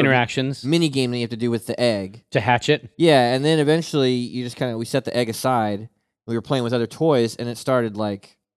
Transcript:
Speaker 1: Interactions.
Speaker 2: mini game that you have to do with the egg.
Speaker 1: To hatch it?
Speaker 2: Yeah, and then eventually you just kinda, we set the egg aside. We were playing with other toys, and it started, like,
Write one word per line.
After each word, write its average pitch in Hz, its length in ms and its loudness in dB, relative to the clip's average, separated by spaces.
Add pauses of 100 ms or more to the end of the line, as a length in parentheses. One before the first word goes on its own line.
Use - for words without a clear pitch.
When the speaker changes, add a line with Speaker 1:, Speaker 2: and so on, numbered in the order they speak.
Speaker 1:
Interactions. 131 580 0
Speaker 2:
mini 165 240 2
game 131 240 0
that 123 60 -4
you 120 40 -4
have 113 80 -4
to 120 60 -6
do 120 140 -2
with 117 160 -2
the - 140 -6
egg. 107 520 -2
Speaker 1:
To 135 80 2
hatch 120 280 2
it? 147 280 0
Speaker 2:
Yeah, 139 380 4
and 131 100 -2
then 156 140 4
eventually 151 560 2
you 123 300 -4
just 120 120 -12
kinda, 123 200 -4
we 117 100 -6
set - 180 -2
the - 120 -6
egg 120 120 0
aside. 110 600 -2 (380)
We 117 80 -4
were 113 80 -2
playing 131 220 -2
with 117 80 -2
other 117 160 0
toys, 135 480 0
and 120 120 -6
it 117 100 -8
started, 117 380 0
like, 104 420 -6 (180)